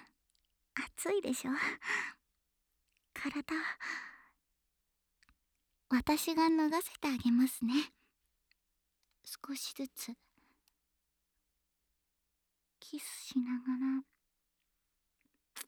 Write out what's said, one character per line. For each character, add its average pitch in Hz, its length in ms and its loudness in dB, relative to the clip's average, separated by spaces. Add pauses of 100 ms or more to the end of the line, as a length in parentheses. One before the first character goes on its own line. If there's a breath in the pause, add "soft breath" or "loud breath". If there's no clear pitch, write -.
(960 loud breath)
暑 - 160 -2
い 403 100 2
で 254 120 0
し - 160 -4
ょ？ - 20 0 (1600 loud breath)
体、 285 300 -4 (2500 loud breath)
私 302 440 2
が 320 160 6
脱 311 200 6
が 330 120 2
せ - 120 -8
て - 160 -2
あ 254 80 2
げ 247 120 2
ま 240 160 8
す 247 200 -2
ね。 262 280 2 (1300)
少 - 280 -12
し - 200 -8
ず 269 160 -6
つ。 - 260 -12 (2750)
キ - 220 -12
ス - 20 -12
し - 360 -10
な 247 200 0
が 254 180 -2
ら。 269 240 0 (1700)